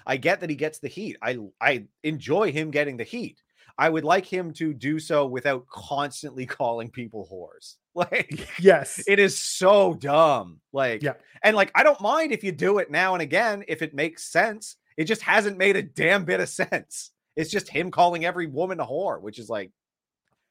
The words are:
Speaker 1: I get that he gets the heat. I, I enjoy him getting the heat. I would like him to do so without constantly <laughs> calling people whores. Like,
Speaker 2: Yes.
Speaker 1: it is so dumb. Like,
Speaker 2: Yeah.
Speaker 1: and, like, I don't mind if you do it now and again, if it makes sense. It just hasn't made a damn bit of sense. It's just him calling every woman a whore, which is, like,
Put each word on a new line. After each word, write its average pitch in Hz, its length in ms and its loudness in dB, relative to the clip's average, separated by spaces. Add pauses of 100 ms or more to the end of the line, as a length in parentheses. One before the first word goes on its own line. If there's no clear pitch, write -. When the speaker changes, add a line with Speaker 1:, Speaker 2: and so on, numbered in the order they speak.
Speaker 1:
I 135 120 0
get 165 240 0
that 165 100 -6
he 147 40 -4
gets 151 220 -4
the 147 100 -12
heat. 180 320 -10
I, 120 200 -2 (200)
I 120 260 0 (180)
enjoy 156 480 0
him 156 180 -4
getting 143 280 -2
the 117 60 -6
heat. - 380 -10 (380)
I 151 100 4
would 160 140 0
like 180 220 2
him 180 300 -6
to 156 180 -4
do 139 260 -4
so 151 260 0
without 127 420 -2
constantly 139 800 -6
<laughs> - 120 -10
calling 117 340 -4
people 113 400 -12
whores. - 460 -18 (180)
Like, - 520 -4 (120)
Speaker 2:
Yes. 170 480 4
Speaker 1:
it 196 120 6
is 196 180 4
so 190 580 4
dumb. 139 640 2 (140)
Like, 123 280 -2
Speaker 2:
Yeah. 143 120 -2 (300)
Speaker 1:
and, 214 120 6
like, 196 200 4
I 233 80 6
don't 294 180 6
mind 285 300 2
if 208 120 -2
you 190 80 -2
do 180 260 2
it 156 140 -2
now 185 220 2
and 175 80 -2
again, 202 460 0
if 165 140 -6
it 151 140 -6
makes 156 340 -4
sense. 214 460 -2 (200)
It 160 100 -2
just 214 160 -2
hasn't 202 360 2
made 190 200 4
a 180 40 0
damn 170 440 0
bit 185 140 0
of 170 100 -2
sense. - 600 -6 (240)
It's 160 140 -4
just 202 200 -4
him 175 200 -4
calling 170 360 2
every 175 220 -4
woman 165 320 -4
a 131 60 -4
whore, 139 360 -4
which 104 180 -14
is, 110 100 -16
like, 101 220 -6 (800)